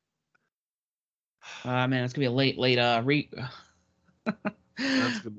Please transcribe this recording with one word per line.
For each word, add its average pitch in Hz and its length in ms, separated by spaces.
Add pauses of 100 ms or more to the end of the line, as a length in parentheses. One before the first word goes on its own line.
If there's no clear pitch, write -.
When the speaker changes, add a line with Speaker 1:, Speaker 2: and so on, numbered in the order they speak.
(1700)
Speaker 1:
Ah, 127 220
man, 131 160
it's 127 100
gonna 147 100
be - 40
a 120 40
late, 135 260
late, 123 220
uh, 120 240
re-, 143 260 (960)
<laughs> - 0
Speaker 2:
That's 247 920
gonna, 120 200